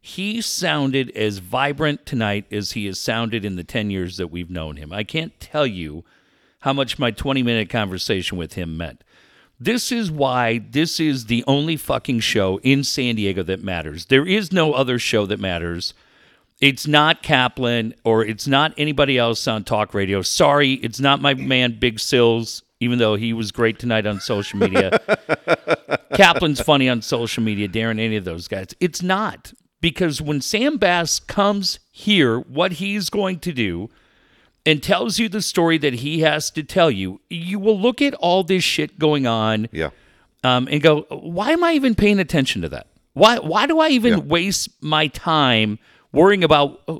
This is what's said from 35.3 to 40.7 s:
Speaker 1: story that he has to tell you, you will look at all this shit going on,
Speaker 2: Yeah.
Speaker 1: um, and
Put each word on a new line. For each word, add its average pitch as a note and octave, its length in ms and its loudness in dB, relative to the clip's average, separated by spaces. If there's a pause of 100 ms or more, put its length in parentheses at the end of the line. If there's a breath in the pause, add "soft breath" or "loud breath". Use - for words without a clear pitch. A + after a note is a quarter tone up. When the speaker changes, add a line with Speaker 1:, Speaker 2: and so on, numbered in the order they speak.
Speaker 1:
story E3 360 2
that C#3+ 180 0
he D3 240 -4
has D#3 320 0
to D#3 120 -8
tell E3 280 4
you, F#2+ 380 -4
you F3 300 -8
will G3+ 200 2
look A#3 220 2
at C#4+ 140 2
all F3+ 280 2
this F#3 200 2
shit - 360 -4
going D3+ 260 2
on, A2 460 0
Speaker 2:
Yeah. D#2+ 200 -4 (520 soft breath)
Speaker 1:
um, B2+ 260 2
and D3 120 0